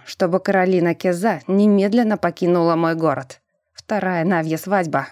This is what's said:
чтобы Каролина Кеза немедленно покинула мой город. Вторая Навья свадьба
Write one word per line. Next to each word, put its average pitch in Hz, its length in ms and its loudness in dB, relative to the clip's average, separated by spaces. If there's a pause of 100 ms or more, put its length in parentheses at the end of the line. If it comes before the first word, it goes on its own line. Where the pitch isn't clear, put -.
чтобы 185 340 -2
Каролина 185 560 2
Кеза 180 520 -2
немедленно 202 680 2
покинула 170 600 0
мой 165 180 0
город. 135 460 -4 (320)
Вторая 185 500 -4
Навья 160 340 0
свадьба 165 540 -2